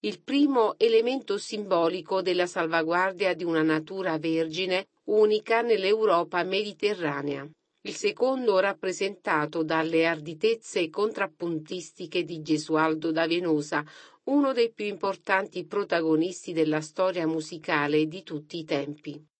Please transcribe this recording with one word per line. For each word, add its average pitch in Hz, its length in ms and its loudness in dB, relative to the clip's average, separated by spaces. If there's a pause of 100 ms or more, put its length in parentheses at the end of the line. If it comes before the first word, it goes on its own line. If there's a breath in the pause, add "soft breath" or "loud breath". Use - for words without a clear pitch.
Il 208 220 -6
primo 269 560 2
elemento 226 600 2
simbolico 190 840 0
della 180 240 0
salvaguardia 175 880 0
di 170 80 -8
una 165 200 2
natura 160 540 0
vergine, 165 680 -2 (200)
unica 214 540 2
nell'Europa 190 840 2
mediterranea. 180 1000 -4 (360)
Il - 160 -10
secondo 226 640 2
rappresentato 185 1040 -2
dalle 160 420 2
arditezze 170 800 -2
contrappuntistiche 175 1300 -4
di 170 200 -8
Gesualdo 156 680 0
da 165 160 2
Venosa, 156 580 0 (420 loud breath)
uno 277 260 2
dei 233 180 2
più 214 140 -8
importanti 196 840 -2
protagonisti 170 840 0
della 156 280 0
storia 175 460 -2
musicale 156 800 0
di 156 160 -10
tutti 151 360 -10
i 160 60 -8
tempi. 147 560 -6 (200)